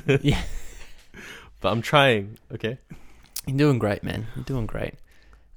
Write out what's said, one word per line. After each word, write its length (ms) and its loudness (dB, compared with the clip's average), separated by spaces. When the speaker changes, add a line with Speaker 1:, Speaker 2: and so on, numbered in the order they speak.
Speaker 1:
<laughs> 180 4
Speaker 2:
Yeah. 200 2
Speaker 1:
But 100 2
I'm 100 0
trying, 560 4
okay? 240 -4
Speaker 2:
You're 100 -2
doing 220 6
great, 240 0
man. 320 -4
You're 100 -8
doing 220 -4
great. 260 -6